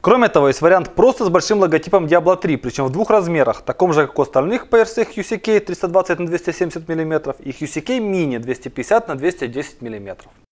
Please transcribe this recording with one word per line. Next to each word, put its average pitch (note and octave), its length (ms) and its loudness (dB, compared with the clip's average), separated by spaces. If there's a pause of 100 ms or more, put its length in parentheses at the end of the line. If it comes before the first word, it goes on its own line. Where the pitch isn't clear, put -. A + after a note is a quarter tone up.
Кроме A#3 300 4
того, C#3+ 180 4
есть C3+ 140 0
вариант E3+ 320 2
просто B3 320 4
с - 20 2
большим F#3 320 0
логотипом E3+ 460 2
Diablo F3 340 2
три, D#3 160 0
причем B2+ 300 -4
в C3 40 -2
двух F#3+ 200 -2
размерах, E3+ 500 2
таком F3+ 320 0
же, D3 140 2
как - 120 -8
у D3 40 2
остальных C#3 480 -2
по A#3 60 4
версиях A3+ 380 0
Q G#3 80 -8
C A3 140 -6
K G#3+ 240 0
триста F#3 280 -6
двадцать F3+ 300 0
на F3 80 -4
двести E3+ 260 -4
семьдесят E3 360 -6
миллиметров D#3+ 520 -4
и C#3 120 -12
Q D#3 140 -10
C D3 160 -8
K B3+ 160 -2
Mini F#3 400 -2
двести B2 320 -8
пятьдесят A3 380 0
на D#3+ 60 -6
двести C#3+ 340 -4
десять C3+ 340 -10
миллиметров. G2+ 500 -14 (200)